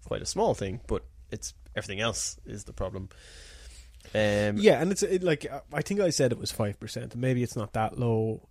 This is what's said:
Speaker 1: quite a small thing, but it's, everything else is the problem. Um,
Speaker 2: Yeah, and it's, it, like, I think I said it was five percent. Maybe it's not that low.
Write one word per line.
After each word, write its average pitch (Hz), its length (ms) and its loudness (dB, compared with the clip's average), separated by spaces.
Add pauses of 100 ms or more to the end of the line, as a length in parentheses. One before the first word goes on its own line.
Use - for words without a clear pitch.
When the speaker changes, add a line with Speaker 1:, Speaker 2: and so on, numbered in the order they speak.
Speaker 1:
quite 107 160 -4
a - 60 -8
small 202 260 2
thing, 95 340 -4
but 98 160 -2 (280)
it's, - 220 -10 (220)
everything 104 240 -6
else - 460 -2
is 104 200 -12
the - 80 -14
problem. 95 360 -6 (1080)
Um, 104 420 4
Speaker 2:
Yeah, 151 240 8
and 180 100 2
it's, 196 120 0
it, 185 180 2
like, 160 240 2 (260)
I 151 120 -2
think 202 160 -2
I 185 100 6
said 131 220 4
it 113 80 -4
was 101 120 -6
five 104 280 -2
percent. 117 360 -8
Maybe 123 280 2
it's - 120 -4
not 107 180 -6
that 110 260 0
low. 113 520 0